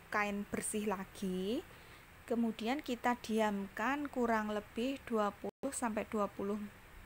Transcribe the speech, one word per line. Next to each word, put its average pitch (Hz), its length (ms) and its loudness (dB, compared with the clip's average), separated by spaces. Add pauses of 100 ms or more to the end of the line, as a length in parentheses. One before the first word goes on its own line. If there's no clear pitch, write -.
kain 208 400 2
bersih 214 400 -2
lagi. 190 720 0 (640)
Kemudian 233 560 2
kita 247 400 2
diamkan 214 880 2
kurang 220 480 2
lebih 240 480 -2
dua 208 320 2
puluh 262 400 -4
sampai 214 320 0
dua 208 240 2
puluh 202 240 -2 (500)